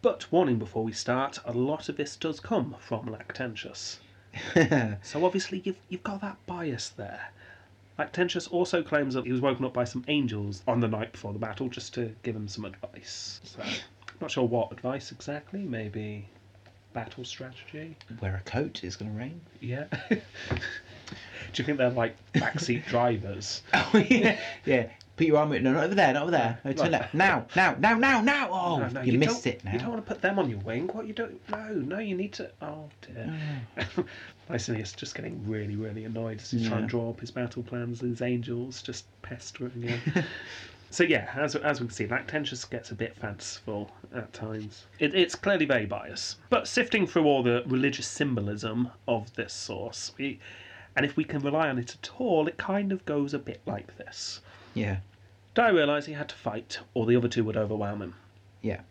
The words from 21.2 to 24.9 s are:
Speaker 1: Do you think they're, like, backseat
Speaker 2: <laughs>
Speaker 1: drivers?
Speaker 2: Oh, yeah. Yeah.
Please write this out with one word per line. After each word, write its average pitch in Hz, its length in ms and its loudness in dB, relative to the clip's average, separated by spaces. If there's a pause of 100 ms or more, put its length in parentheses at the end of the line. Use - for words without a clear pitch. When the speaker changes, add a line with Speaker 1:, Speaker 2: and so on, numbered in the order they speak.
Speaker 1:
Do - 80 -2
you 123 40 2
think 143 120 2
they're, 127 120 6
like, 120 260 0 (180)
backseat - 520 0
Speaker 2:
<laughs> - 20 -10
Speaker 1:
drivers? 107 720 0 (120)
Speaker 2:
Oh, - 240 6 (120)
yeah. 226 300 6 (260)
Yeah. 127 220 4 (300)